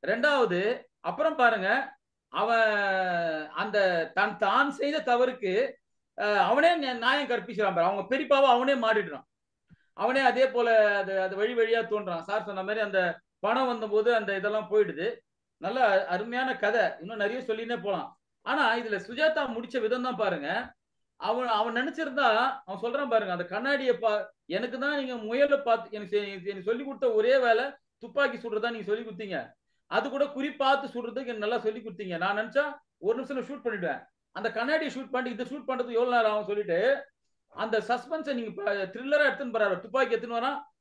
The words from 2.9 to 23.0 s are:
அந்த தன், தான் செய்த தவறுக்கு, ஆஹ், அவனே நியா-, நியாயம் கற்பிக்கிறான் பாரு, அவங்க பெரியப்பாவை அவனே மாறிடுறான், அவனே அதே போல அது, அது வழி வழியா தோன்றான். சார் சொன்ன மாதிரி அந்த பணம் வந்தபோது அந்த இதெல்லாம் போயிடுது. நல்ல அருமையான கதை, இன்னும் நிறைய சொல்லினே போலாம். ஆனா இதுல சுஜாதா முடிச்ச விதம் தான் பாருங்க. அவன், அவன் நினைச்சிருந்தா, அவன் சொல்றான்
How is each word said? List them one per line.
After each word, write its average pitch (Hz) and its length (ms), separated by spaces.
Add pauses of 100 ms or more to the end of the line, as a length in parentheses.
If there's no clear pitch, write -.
அந்த 208 260 (360)
தன், 208 240
தான் 240 320
செய்த 294 320
தவறுக்கு, 247 520 (640)
ஆஹ், 202 240
அவனே 269 340
நியா-, 262 220
நியாயம் 262 320
கற்பிக்கிறான் 208 440
பாரு, 170 140
அவங்க 196 180
பெரியப்பாவை 277 440
அவனே 262 240
மாறிடுறான், 214 520 (680)
அவனே 254 260
அதே 254 260
போல 240 220 (280)
அது, 190 240
அது 190 160
வழி 220 180
வழியா 226 320
தோன்றான். 180 360
சார் 208 240
சொன்ன 190 160
மாதிரி 214 180
அந்த 196 200 (400)
பணம் 247 260
வந்தபோது 220 480
அந்த 208 220
இதெல்லாம் 208 340
போயிடுது. 185 360 (540)
நல்ல 202 180 (300)
அருமையான 233 480
கதை, 214 280 (140)
இன்னும் 208 180
நிறைய 214 240
சொல்லினே 233 360
போலாம். 185 320 (380)
ஆனா 269 180 (120)
இதுல 220 220
சுஜாதா 302 480
முடிச்ச 233 340
விதம் 247 220
தான் 254 140
பாருங்க. 170 320 (720)
அவன், 240 280
அவன் 226 280
நினைச்சிருந்தா, 277 520 (320)
அவன் 196 200
சொல்றான் 247 300